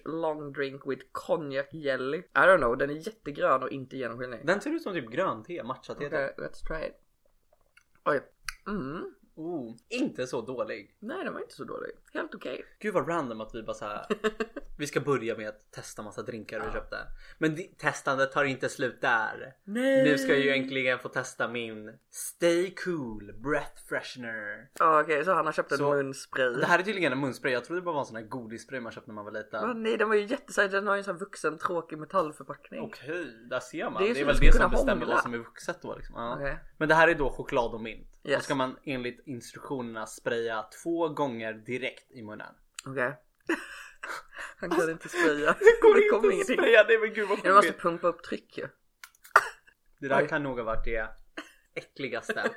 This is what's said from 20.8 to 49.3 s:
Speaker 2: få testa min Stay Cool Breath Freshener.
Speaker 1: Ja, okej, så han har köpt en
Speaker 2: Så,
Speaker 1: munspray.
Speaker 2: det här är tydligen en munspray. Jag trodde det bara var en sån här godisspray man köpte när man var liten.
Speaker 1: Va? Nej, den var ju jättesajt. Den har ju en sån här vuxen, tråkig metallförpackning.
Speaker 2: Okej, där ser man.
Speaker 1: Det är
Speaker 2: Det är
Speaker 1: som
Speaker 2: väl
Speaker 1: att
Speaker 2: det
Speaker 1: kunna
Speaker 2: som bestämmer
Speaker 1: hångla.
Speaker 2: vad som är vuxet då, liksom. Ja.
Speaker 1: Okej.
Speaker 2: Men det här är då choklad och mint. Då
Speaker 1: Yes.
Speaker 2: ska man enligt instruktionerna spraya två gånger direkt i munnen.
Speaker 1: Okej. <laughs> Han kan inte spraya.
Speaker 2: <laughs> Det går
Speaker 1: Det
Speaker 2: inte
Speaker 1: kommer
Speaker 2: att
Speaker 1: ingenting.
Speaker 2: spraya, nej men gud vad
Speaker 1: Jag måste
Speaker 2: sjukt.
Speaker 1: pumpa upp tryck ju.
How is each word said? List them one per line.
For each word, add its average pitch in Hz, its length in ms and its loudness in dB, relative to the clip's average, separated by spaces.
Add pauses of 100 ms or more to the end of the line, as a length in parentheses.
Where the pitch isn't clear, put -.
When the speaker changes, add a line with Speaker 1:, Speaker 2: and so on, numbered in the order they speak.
Speaker 2:
få 135 100 -10
testa 127 380 -4
min 113 440 -8 (200)
Stay 175 640 0
Cool 117 580 -6 (100)
Breath - 460 -4
Freshener. 113 800 -8 (100)
Speaker 1:
Ja, 160 220 6
okej, 151 240 0
så 185 80 2
han 160 120 2
har 156 80 -2
köpt - 180 -4
en 143 60 2
Speaker 2:
Så, 143 160 2
Speaker 1:
munspray. 135 640 0
Speaker 2:
det 139 100 0
här - 140 4
är 185 40 -2
tydligen 185 280 0
en 131 80 -2
munspray. 135 340 -2
Jag 123 120 -2
trodde 175 160 -6
det 175 40 -10
bara 170 80 -4
var 147 80 -4
en 120 40 -6
sån 110 100 -12
här 117 80 -10
godisspray 113 560 -12
man 113 120 -10
köpte 110 180 -16
när 107 60 -14
man 104 100 -12
var 104 60 -12
liten. 110 360 -6
Speaker 1:
Va? 247 60 -2
Nej, 226 240 -2
den 214 120 2
var 220 60 2
ju 208 100 2
jättesajt. 202 460 -2
Den 196 160 -2
har 202 80 2
ju - 20 2
en 202 60 -6
sån 196 120 -6
här 165 40 -12
vuxen, 160 380 -6
tråkig 165 400 -6
metallförpackning. 151 840 -6
Speaker 2:
Okej, 160 440 -8 (240)
där 127 100 -2
ser 160 300 -8
man. 180 140 -4
Speaker 1:
Det 208 60 0
är 240 40 0
Speaker 2:
Det - 60 -2
är - 40 0
Speaker 1:
som - 40 -2
Speaker 2:
väl 143 80 6
Speaker 1:
att - 60 6
Speaker 2:
det - 100 12
Speaker 1:
kunna - 120 10
Speaker 2:
som - 80 4
bestämmer 120 300 2
Speaker 1:
hångla. 120 120 -2
Speaker 2:
vad - 100 4
som 120 100 -6
är 117 40 -2
vuxet - 440 -10
då, 107 140 -10
liksom. - 220 -14
Ja. 117 180 -6
Speaker 1:
Okej. 143 240 -6 (180)
Speaker 2:
Men 156 120 2
det 160 60 12
här 160 120 12
är 170 80 8
då 139 140 2
choklad 120 440 0
och 110 80 -8
mint. 110 260 -10 (160)
Då - 80 -6
Speaker 1:
Yes. 123 120 2
Speaker 2:
ska 147 120 0
man 131 280 0
enligt 123 440 -6
instruktionerna 117 800 -8
spraya 113 600 -4 (180)
två 170 260 0
gånger 120 440 -4
direkt 117 580 -8
i 123 120 -16
munnen. 107 300 -14 (320)
Speaker 1:
Okej. 135 340 -4
<laughs> - 60 -20 (1300)
Han 175 100 -6
kan 170 220 2
inte 165 180 -12
spraya. - 480 2
Speaker 2:
<laughs> - 20 -8
Det 453 220 8
går 440 140 10
Speaker 1:
Det - 60 8
Speaker 2:
inte 415 80 6
Speaker 1:
kommer 440 180 4
Speaker 2:
att 381 60 4
Speaker 1:
ingenting. - 240 0
Speaker 2:
spraya, 226 300 8
nej 226 100 6
men 214 160 -2
gud 202 160 -2
vad 202 140 0
Speaker 1:
Jag 190 120 6
måste 190 160 8
Speaker 2:
sjukt. - 100 -10
Speaker 1:
pumpa 175 260 -2
upp 165 160 -2
tryck - 340 -12
ju. - 100 -8 (1300)